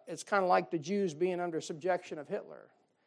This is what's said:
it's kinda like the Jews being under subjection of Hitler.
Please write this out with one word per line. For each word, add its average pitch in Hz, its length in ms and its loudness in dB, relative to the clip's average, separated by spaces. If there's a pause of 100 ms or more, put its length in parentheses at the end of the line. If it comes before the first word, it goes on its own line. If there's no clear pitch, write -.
it's 160 160 -8
kinda 190 240 2
like 180 240 4
the 165 80 0
Jews 185 340 0
being 175 260 0
under 165 220 -2
subjection 170 560 -2
of 139 100 -10
Hitler. 78 420 -10 (380)